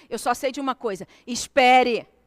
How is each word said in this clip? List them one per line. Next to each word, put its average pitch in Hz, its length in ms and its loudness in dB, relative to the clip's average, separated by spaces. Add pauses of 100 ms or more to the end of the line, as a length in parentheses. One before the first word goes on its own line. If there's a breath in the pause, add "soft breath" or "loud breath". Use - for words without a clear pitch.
Eu 220 100 -8
só 247 140 -2
sei 262 180 -4
de 285 100 -10
uma 262 140 -4
coisa: 196 320 -8 (200 soft breath)
espere. 247 840 2 (180)